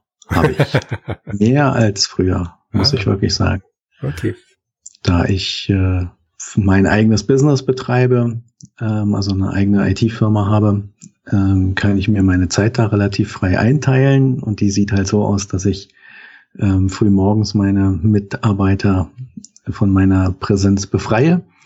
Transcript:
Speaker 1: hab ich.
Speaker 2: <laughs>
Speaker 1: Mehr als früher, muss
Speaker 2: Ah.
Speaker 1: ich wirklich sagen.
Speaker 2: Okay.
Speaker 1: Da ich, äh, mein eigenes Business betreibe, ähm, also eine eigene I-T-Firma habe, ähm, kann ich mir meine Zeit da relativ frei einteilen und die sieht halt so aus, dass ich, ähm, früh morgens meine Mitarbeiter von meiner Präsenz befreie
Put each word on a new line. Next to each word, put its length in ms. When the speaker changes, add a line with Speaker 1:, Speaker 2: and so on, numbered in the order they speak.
Speaker 1:
hab 200
ich. 100
Speaker 2:
<laughs> 800
Speaker 1:
Mehr 340
als 340
früher, 480
muss 220
Speaker 2:
Ah. 20
Speaker 1:
ich 100
wirklich 280
sagen. 280
Speaker 2:
Okay. 340
Speaker 1:
Da 240
ich, 420
äh, 380
mein 300
eigenes 380
Business 420
betreibe, 760
ähm, 340
also 180
eine 180
eigene 400
I-T-Firma 560
habe, 420
ähm, 440
kann 240
ich 100
mir 140
meine 260
Zeit 300
da 80
relativ 460
frei 260
einteilen 840
und 200
die 100
sieht 220
halt 160
so 160
aus, 240
dass 180
ich, 260
ähm, 320
früh 220
morgens 440
meine 360
Mitarbeiter 1200
von 220
meiner 400
Präsenz 560
befreie 560